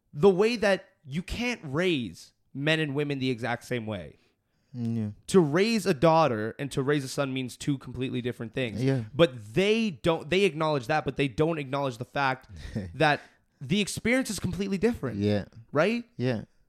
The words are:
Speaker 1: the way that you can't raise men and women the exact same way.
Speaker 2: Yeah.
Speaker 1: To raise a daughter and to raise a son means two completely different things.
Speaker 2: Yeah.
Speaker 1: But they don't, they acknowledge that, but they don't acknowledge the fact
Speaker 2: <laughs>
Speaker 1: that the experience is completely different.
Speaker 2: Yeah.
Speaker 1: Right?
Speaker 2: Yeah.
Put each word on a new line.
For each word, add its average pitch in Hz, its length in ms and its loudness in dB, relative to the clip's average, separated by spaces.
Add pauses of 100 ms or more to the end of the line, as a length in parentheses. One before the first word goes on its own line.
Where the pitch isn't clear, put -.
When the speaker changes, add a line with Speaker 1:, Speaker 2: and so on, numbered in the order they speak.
(120)
Speaker 1:
the 151 180 6
way 214 260 2
that 196 300 0 (200)
you 143 160 -6
can't 240 400 -4
raise 143 720 -2 (220)
men 156 260 0
and 147 140 -2
women 143 240 -2
the 131 120 0
exact 120 340 -4
same 120 220 -4
way. 87 300 -10 (560)
Speaker 2:
Yeah. 117 360 -2 (200)
Speaker 1:
To 190 120 8
raise 180 460 2
a 185 80 2
daughter 131 640 4
and 139 140 -6
to 143 100 -2
raise 143 220 0
a 131 40 -10
son 139 240 -4
means 131 240 -6
two 143 220 -2
completely 127 440 -6
different 117 320 -6
things. 117 280 -4
Speaker 2:
Yeah. 135 180 2 (140)
Speaker 1:
But 127 400 2
they 214 360 2
don't, 165 400 -2
they 185 140 4
acknowledge 156 440 0
that, 156 160 0
but 135 120 -6
they 143 120 0
don't 156 300 0
acknowledge 135 400 -4
the 123 60 -8
fact 135 440 -2 (240)
Speaker 2:
<laughs> 95 220 -8
Speaker 1:
that 147 260 2 (400)
the 147 200 0
experience 233 500 0
is 190 100 -6
completely 190 380 -4
different. 165 400 0
Speaker 2:
Yeah. 101 260 2 (260)
Speaker 1:
Right? 214 340 2 (120)
Speaker 2:
Yeah. 120 260 -2 (260)